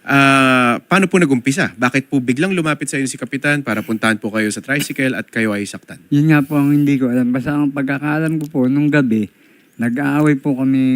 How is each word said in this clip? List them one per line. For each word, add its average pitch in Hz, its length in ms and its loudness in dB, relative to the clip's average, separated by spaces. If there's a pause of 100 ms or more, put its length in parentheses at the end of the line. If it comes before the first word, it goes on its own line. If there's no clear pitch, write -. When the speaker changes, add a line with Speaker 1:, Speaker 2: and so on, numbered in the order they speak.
Speaker 1:
Ah, 131 800 2
paano 190 240 0
po 185 160 2
nag-umpisa? 135 560 0
Bakit 123 320 -2
po 147 80 0
biglang 127 320 0
lumapit 156 400 -2
sa 143 80 -6
inyo 135 80 -2
si 123 80 -6
Kapitan 143 480 -4
para 110 240 -4
puntahan 110 320 -2
po 107 160 -8
kayo 107 160 -2
sa 101 80 -6
tricycle 135 560 -4
at - 160 -8
kayo 110 240 -2
ay 101 160 -4
saktan? - 400 -16
Speaker 2:
Yun 151 240 4
nga 147 80 6
po 147 160 -2
ang 143 160 4
hindi 143 240 4
ko 127 160 0
alam. 127 160 2
Basta 135 240 -2
ang 147 160 0
pagkakaalam 147 720 -2
ko 147 80 -6
po, 147 160 -4
nung 143 240 2
gabi, 120 400 2 (480)
nag-aaway 143 560 2
po 139 240 -2
kami 135 240 2 (140)